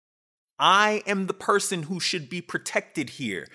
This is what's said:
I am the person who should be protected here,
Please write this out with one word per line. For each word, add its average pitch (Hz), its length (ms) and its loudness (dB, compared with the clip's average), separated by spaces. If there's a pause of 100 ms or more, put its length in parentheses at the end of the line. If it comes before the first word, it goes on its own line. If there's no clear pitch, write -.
(600)
I 202 460 6
am 190 200 0
the 185 60 0
person 196 500 0
who 165 180 -6
should 151 280 -4
be 175 120 -8
protected - 680 -4
here, 95 440 -6